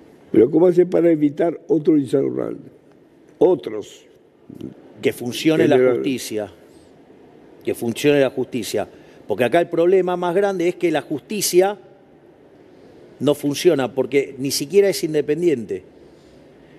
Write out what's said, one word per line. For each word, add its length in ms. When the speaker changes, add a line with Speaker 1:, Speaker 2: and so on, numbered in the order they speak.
Speaker 1:
Pero 200
¿cómo 160
hace 180
para 260
evitar 480
otro 280
Insaurralde? 720
Otros. 640
Speaker 2:
Que 140
funcione 520
la 100
Speaker 1:
General. 200
Speaker 2:
justicia. 540
Que 100
funcione 460
la 100
justicia. 560
Porque 180
acá 160
el 80
problema 500
más 160
grande 340
es 80
que 140
la 120
justicia 760
no 140
funciona 600
porque 440
ni 120
siquiera 380
es 160
independiente. 800